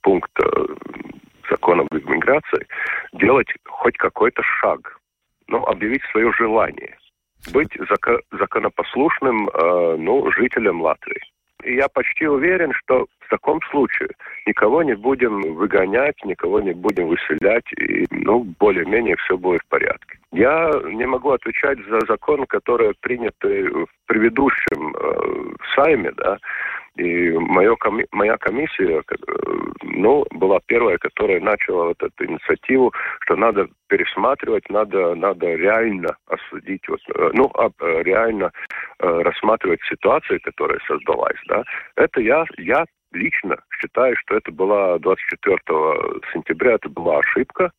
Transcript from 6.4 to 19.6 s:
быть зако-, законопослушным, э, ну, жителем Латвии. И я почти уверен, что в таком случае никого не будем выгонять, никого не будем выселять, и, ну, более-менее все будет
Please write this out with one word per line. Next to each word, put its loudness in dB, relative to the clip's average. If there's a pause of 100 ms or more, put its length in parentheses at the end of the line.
быть 2 (160)
зако-, 2 (120)
законопослушным, 0
э, 2
ну, 2
жителем 0
Латвии. -2 (440)
И -4
я 2
почти -2
уверен, 2
что 0 (140)
в -20
таком 0 (100)
случае 0 (360)
никого 4
не 2
будем 0
выгонять, 2
никого 0
не -2
будем -2
выселять, 0 (140)
и, -2
ну, 2 (140)
более-менее 2
все -2
будет 0